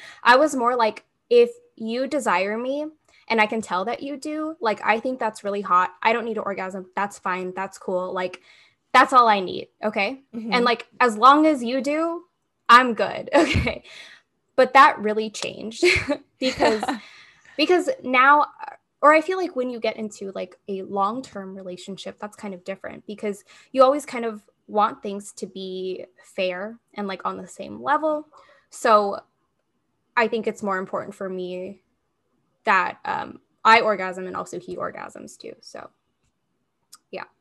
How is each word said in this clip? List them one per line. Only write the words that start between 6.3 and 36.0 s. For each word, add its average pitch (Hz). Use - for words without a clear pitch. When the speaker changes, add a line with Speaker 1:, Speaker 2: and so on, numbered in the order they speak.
Speaker 1:
an -
orgasm. 190
That's 196
fine. 185
That's 190
cool. 185
Like, 185
that's 254
all 240
I 202
need. 185
Okay." 214
Speaker 2:
Mm-hmm. 226
Speaker 1:
And, 240
like, 240
as 240
long 285
as 285
you 247
do, 330
I'm 247
good. -
<laughs> -
Okay. 285
But 254
that 269
really 214
changed -
<laughs> -
because, 247
Speaker 2:
<laughs> -
Speaker 1:
because 311
now, 262
or 294
I 320
feel 370
like 359
when 254
you 240
get 220
into, 208
like, 185
a 190
long-term 196
relationship, 190
that's 208
kind 202
of 180
different -
because 208
you 262
always 277
kind 240
of 220
want 208
things 202
to -
be 185
fair 190
and, 208
like, 190
on 190
the 185
same 208
level. 302
So 208
I 233
think 220
it's 214
more 190
important 190
for 196
me 185
that, 190
um, -
I 226
orgasm 185
and 185
also 180
he 180
orgasms -
too. -
So, -